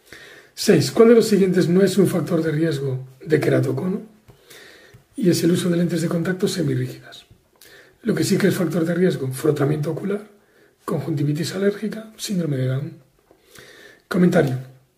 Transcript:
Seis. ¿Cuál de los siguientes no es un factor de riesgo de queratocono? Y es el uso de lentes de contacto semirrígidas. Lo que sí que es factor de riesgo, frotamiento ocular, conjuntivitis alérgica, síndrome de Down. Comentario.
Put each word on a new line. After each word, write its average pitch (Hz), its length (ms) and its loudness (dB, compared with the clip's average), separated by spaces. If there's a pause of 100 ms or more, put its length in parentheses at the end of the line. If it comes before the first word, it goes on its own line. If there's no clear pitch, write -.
(540)
Seis. 165 360 2
¿Cuál 226 180 6
de 240 60 8
los 226 120 6
siguientes 180 420 2
no 185 140 4
es 185 140 2
un 180 100 6
factor 165 360 -2
de 160 100 -2
riesgo 139 560 -2 (160)
de 151 160 2
queratocono? 139 640 -2 (1120)
Y 220 120 2
es - 160 2
el 170 80 4
uso 180 160 0
de 170 80 0
lentes 170 260 0
de 170 60 -2
contacto 180 400 -2
semirrígidas. 131 800 -6 (760)
Lo 202 120 0
que 151 100 -2
sí 185 140 2
que 190 100 2
es - 60 2
factor 165 300 -2
de 170 100 -2
riesgo, 165 380 0
frotamiento 151 580 -2
ocular, 202 360 -6 (580)
conjuntivitis 147 720 -4
alérgica, 202 640 -4
síndrome 165 400 -4
de 127 100 -2
Down. 139 260 -4 (1160)
Comentario. 160 500 2 (400)